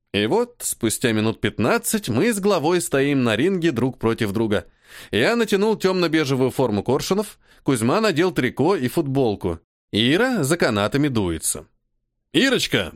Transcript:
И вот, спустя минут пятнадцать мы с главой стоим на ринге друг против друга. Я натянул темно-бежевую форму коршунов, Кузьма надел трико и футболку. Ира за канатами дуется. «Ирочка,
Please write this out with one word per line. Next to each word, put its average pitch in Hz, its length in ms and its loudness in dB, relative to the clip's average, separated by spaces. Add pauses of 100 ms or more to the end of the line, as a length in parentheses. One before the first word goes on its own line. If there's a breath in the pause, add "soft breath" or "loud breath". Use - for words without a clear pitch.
(120)
И 104 140 0
вот, 131 380 -2
спустя - 480 -2
минут 107 280 0
пятнадцать 202 680 -2
мы 202 240 2
с 202 60 -6
главой 180 420 0
стоим 139 420 0
на 113 120 2
ринге 165 360 0
друг 123 280 -2
против 113 320 -2
друга. 104 340 -2 (460 loud breath)
Я 156 240 2
натянул 214 400 0
темно-бежевую 156 760 2
форму 110 320 0
коршунов, 185 560 -2 (260 soft breath)
Кузьма 135 380 2
надел 185 300 2
трико 131 440 0
и 131 120 -2
футболку. 120 720 -2 (320)
Ира 170 520 2
за 139 140 0
канатами 127 500 0
дуется. 90 580 -4 (680)
«Ирочка, 160 640 0